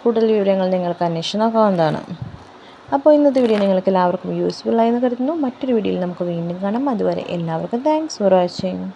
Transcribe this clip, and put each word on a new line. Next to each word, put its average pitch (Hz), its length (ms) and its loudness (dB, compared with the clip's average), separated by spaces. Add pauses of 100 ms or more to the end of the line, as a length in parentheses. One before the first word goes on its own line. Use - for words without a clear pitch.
കൂടുതൽ 226 240 2 (100)
വിവരങ്ങൾ 190 380 2
നിങ്ങൾക്ക് 175 340 -2
അന്വേഷിച്ച് 165 340 -2
നോക്കാവുന്നതാണ്. 202 580 2 (960)
അപ്പോൾ 294 220 4
ഇന്നത്തെ 269 260 4
വീഡിയോ 220 200 2
നിങ്ങൾക്ക് 190 280 2
എല്ലാവർക്കും 180 480 0
യൂസ്ഫുൾ 220 420 -2
ആയെന്ന് 233 220 2
കരുതുന്നു. 254 300 -2 (100)
മറ്റൊരു 254 340 -2
വീഡിയോയിൽ 185 280 -2
നമുക്ക് 180 260 -6
വീണ്ടും 170 320 -4
കാണാം. 233 200 -2 (100)
അതുവരെ 185 300 -2 (120)
എല്ലാവർക്കും 170 520 -4
thanks 311 340 -2
for 190 160 4
watching. 185 420 -4 (140)